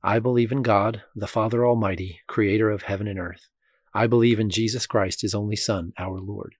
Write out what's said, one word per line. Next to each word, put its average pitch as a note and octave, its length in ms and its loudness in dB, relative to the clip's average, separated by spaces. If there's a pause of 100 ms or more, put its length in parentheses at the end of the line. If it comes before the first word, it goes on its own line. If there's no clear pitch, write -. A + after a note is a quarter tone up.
I G#2+ 160 2
believe A#2+ 320 2
in C3+ 100 -2
God, A2 400 2 (140)
the G2+ 120 -8
Father A#2 380 0
Almighty, F#2+ 600 0
creator G#2+ 420 2
of G2+ 140 -4
heaven G2 240 -6
and G2 100 -6
earth. F2+ 320 -10 (420)
I G#2+ 140 2
believe A#2 340 6
in G#2+ 120 2
Jesus A2+ 340 -2
Christ, F#2+ 380 0
his G2+ 100 -2
only G#2 220 -2
Son, F2+ 420 -4
our F#2 220 -6
Lord. G2 400 -10